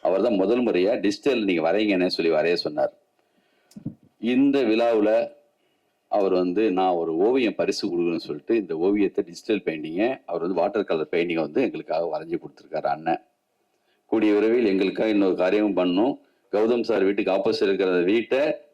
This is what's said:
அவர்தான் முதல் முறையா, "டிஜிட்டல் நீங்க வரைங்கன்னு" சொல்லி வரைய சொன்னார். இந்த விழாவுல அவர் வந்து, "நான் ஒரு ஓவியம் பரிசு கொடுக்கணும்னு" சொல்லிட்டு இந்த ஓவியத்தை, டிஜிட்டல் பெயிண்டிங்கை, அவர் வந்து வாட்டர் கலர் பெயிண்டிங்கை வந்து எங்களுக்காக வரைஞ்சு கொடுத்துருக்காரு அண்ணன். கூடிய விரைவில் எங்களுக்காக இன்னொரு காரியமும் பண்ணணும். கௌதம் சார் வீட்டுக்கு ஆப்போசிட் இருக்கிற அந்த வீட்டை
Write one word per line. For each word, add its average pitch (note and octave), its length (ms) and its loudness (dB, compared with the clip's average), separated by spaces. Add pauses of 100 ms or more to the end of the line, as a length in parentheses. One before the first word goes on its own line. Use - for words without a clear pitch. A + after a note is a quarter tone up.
அவர்தான் F#2+ 320 0
முதல் G#2 300 2
முறையா, G2 360 0
"டிஜிட்டல் G#2+ 440 0
நீங்க E2 280 0
வரைங்கன்னு" F#2+ 360 2
சொல்லி E2+ 240 0
வரைய D#2+ 220 2
சொன்னார். D2+ 400 -4 (1300)
இந்த C3+ 400 2
விழாவுல A2+ 720 2 (760)
அவர் G2 240 0
வந்து, F#2 400 2
"நான் F#2 220 2
ஒரு E2 240 -2
ஓவியம் A2+ 380 2
பரிசு G2 320 -4
கொடுக்கணும்னு" E2+ 300 -2
சொல்லிட்டு D#2 380 -4
இந்த E2 220 -4
ஓவியத்தை, G2+ 460 0
டிஜிட்டல் G2 420 -6
பெயிண்டிங்கை, E2 600 -4
அவர் F2 160 -6
வந்து F2+ 140 -4
வாட்டர் G2+ 280 0
கலர் D#2+ 280 -4
பெயிண்டிங்கை E2+ 220 -2
வந்து D#2 280 -2
எங்களுக்காக D#2+ 580 -4
வரைஞ்சு E2 180 -8
கொடுத்துருக்காரு - 480 -10
அண்ணன். D2+ 360 -4 (840)
கூடிய G#2+ 280 2
விரைவில் A2 320 2
எங்களுக்காக F#2+ 440 0
இன்னொரு G2 260 2
காரியமும் G2 400 2
பண்ணணும். F2+ 420 0 (340)
கௌதம் A2+ 320 2
சார் G#2 200 0
வீட்டுக்கு G2 280 0
ஆப்போசிட் G2 320 0
இருக்கிற F#2+ 280 2
அந்த F2+ 120 2
வீட்டை A#2+ 500 0 (200)